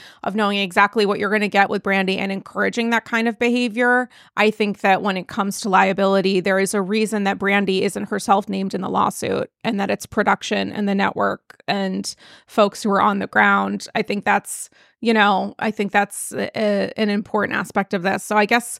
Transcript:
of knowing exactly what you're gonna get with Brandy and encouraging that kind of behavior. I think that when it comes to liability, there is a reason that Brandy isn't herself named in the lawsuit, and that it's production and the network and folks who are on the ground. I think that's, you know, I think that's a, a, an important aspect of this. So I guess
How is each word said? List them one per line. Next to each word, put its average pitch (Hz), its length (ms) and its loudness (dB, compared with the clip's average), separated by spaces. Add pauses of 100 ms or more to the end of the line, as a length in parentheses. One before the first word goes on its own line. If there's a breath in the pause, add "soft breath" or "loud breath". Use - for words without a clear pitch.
(220 loud breath)
of 190 120 -4
knowing 202 240 0
exactly 202 460 2
what 202 140 0
you're 202 120 -2
gonna 208 180 0
get 196 200 4
with 208 140 -2
Brandy 190 360 0
and 196 140 -4
encouraging 196 580 -2
that 226 140 0
kind 233 240 0
of 226 100 -4
behavior. 247 680 2 (300 soft breath)
I 208 120 4
think - 300 -2
that 190 220 4
when 190 160 -2
it 175 100 -10
comes 196 340 -4
to 220 60 -4
liability, 190 720 2
there 190 200 2
is 190 120 0
a 208 80 0
reason 208 440 0
that 196 140 -2
Brandy 196 440 0
isn't 202 220 -2
herself 202 440 0
named 190 260 -4
in 185 60 -4
the 196 80 -6
lawsuit, 196 640 -2 (140)
and - 160 -2
that 196 100 -2
it's 202 160 -6
production 202 680 -2
and 208 160 -4
the 202 60 0
network 196 600 -2 (120)
and 196 480 -4 (300 loud breath)
folks - 360 0
who 214 100 0
are 196 100 2
on 202 160 2
the 202 80 -4
ground. 202 680 2
I 220 60 0
think 208 240 -4
that's, - 460 -2 (320 soft breath)
you 226 100 2
know, 202 460 2
I 220 120 -2
think 202 220 -4
that's - 400 -2
a, - 240 -6
a, 202 400 0
an 214 140 0
important 202 480 -2
aspect 196 340 -4
of 180 120 -2
this. 190 200 -2
So 214 140 0
I 208 80 4
guess 233 340 0